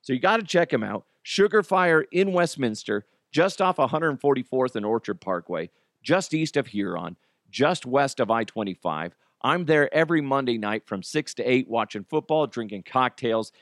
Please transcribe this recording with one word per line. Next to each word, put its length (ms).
So 120
you 60
gotta 240
check 300
'em 100
out. 220
Sugar 400
Fire 380
in 220
Westminster, 720
just 300
off 180
a 80
hundred 320
forty-fourth 560
and 100
Orchard 360
Parkway, 480
just 320
east 240
of 100
Huron, 480
just 360
west 340
of 120
I 120
twenty-five. 720
I'm 220
there 280
every 280
Monday 360
night 280
from 160
six 340
to 80
eight, 240
watching 360
football, 440
drinking 360
cocktails, 680